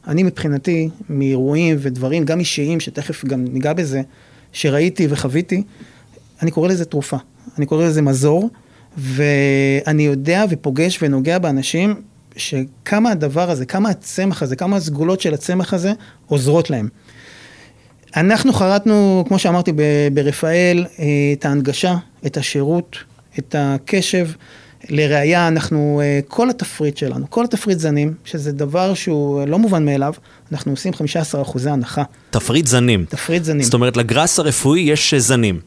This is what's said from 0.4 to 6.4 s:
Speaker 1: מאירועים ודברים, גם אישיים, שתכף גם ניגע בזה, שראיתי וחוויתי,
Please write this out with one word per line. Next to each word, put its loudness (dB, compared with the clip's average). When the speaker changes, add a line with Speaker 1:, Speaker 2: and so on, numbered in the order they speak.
Speaker 1:
מאירועים 2
ודברים, -2
גם 0
אישיים, -2
שתכף -10
גם -2
ניגע -2
בזה, -2
שראיתי 0
וחוויתי, -2